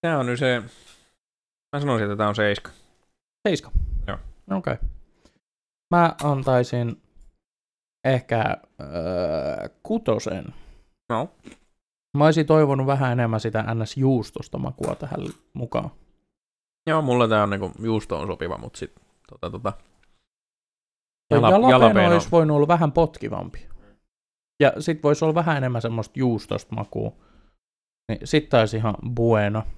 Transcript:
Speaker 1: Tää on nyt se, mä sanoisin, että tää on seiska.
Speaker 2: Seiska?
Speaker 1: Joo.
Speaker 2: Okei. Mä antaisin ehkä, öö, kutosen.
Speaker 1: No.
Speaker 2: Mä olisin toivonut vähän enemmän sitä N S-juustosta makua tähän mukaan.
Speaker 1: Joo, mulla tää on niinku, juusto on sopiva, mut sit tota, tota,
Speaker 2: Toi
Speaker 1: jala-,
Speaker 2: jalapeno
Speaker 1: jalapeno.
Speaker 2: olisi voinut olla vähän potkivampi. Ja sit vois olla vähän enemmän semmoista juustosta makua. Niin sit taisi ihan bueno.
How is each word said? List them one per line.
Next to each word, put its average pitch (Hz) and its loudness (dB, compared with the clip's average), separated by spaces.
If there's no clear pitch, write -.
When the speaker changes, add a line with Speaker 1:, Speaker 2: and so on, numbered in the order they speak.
Speaker 1:
Tää 160 -2
on 127 -2
nyt 123 -2
se, 127 2
mä 143 -4
sanoisin, 123 0
että 104 -4
tää 107 0
on 104 -2
seiska. 104 -2
Speaker 2:
Seiska? - -2
Speaker 1:
Joo. - -8
Speaker 2:
Okei. - -4
Mä 170 4
antaisin 127 0
ehkä, 117 0
öö, 80 -4
kutosen. 107 -4
Speaker 1:
No. 123 -4
Speaker 2:
Mä 147 6
olisin 160 4
toivonut 143 4
vähän 135 0
enemmän 113 0
sitä 110 -4
N 110 -4
S-juustosta 131 -2
makua 131 -4
tähän - -10
mukaan. - -6
Speaker 1:
Joo, 160 2
mulla 123 4
tää 107 4
on 101 0
niinku, 98 -4
juusto 107 -2
on 87 -6
sopiva, 85 -6
mut - -14
sit - -12
tota, - -12
tota, 98 -6
Speaker 2:
Toi 147 4
Speaker 1:
jala-, 120 6
Speaker 2:
jalapeno 226 6
Speaker 1:
jalapeno. 214 6
Speaker 2:
olisi 165 0
voinut 156 4
olla 147 4
vähän 160 2
potkivampi. - -4
Ja 139 6
sit 156 -4
vois 147 2
olla 160 2
vähän 160 0
enemmän 123 -2
semmoista 113 -6
juustosta 110 -2
makua. 110 -6
Niin 117 -6
sit 151 0
taisi 110 2
ihan 107 -2
bueno. 110 0